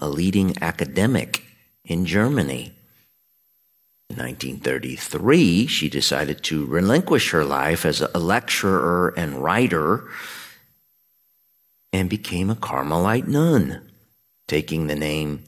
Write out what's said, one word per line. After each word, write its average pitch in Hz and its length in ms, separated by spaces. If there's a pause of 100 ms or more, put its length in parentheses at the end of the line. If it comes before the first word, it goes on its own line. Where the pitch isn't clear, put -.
a 73 60
leading 92 520
academic 82 800 (400)
in 85 220
Germany. 85 680 (1400)
In - 60
nineteen 65 440
thirty-three, 104 1080
she 78 220
decided 71 560
to 76 220
relinquish 98 640
her 80 120
life 69 440
as 76 160
a - 160
lecturer 90 960
and 71 260
writer 92 680 (1800)
and 95 200
became 95 400
a 113 40
Carmelite 87 720
nun, 143 640 (560)
taking 76 420
the 73 60
name 76 540